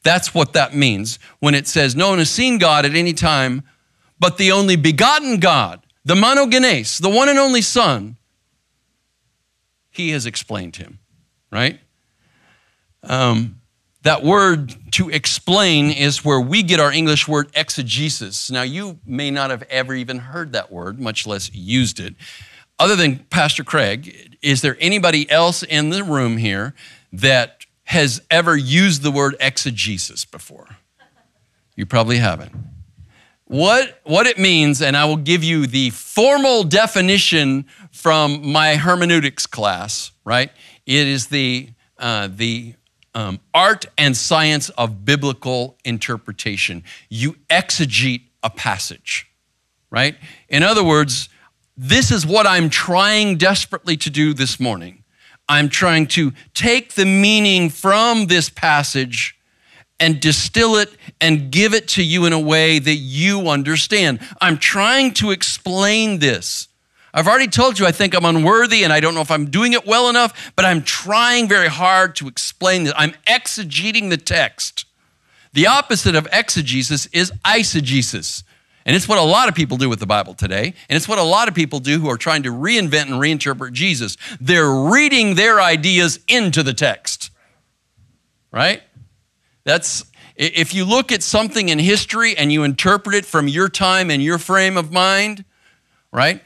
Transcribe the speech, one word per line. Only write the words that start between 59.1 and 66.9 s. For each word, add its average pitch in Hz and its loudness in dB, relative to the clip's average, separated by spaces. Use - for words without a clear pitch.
and 160 0
distill 214 0
it 208 0
and 151 0
give 202 2
it 220 0
to 190 0
you 170 0
in 165 2
a 160 0
way 156 2
that 151 0
you 165 -2
understand. 151 0
I'm 170 2
trying 247 2
to 208 -2
explain 196 0
this. 120 -2